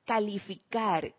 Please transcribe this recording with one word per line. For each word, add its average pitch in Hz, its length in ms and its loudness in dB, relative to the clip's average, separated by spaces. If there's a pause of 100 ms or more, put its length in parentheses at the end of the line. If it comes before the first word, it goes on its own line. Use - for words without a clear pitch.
calificar, 202 1120 0